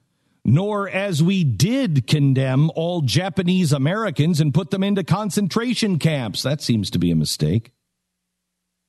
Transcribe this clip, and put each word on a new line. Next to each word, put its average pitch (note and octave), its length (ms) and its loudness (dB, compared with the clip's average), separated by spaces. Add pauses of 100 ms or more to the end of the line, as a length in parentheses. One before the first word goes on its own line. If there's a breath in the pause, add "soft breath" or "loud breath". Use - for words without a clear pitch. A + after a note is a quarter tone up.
(440)
nor G3 460 0
as F#3+ 320 -2
we F#3 220 2
did D#3 640 0
condemn C3+ 640 2
all E3 300 -4
Japanese F3+ 680 0
Americans D#3 720 0
and C#3+ 140 2
put F#3+ 160 0
them F#3+ 120 -2
into G3 200 0
concentration G#3 960 0
camps." C#3 420 -2
That C#3+ 200 -4
seems G#2+ 280 0
to - 80 -4
be F2 140 2
a E2 40 2
mistake. D#2 580 -2 (1160)